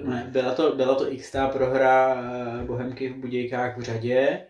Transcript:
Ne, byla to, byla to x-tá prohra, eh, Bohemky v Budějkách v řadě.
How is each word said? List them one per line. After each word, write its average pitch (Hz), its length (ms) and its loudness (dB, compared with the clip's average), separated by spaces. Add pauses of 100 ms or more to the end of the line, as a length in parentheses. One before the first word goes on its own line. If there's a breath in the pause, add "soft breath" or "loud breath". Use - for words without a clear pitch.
Ne, 123 280 -4
byla 127 220 2
to, 147 220 2
byla 135 200 4
to 135 180 -2
x-tá 135 340 -4
prohra, 131 760 4 (380)
eh, 123 40 -8
Bohemky 123 440 -6
v 127 60 -12
Budějkách 123 600 -4
v 123 40 -10
řadě. 120 580 0 (100)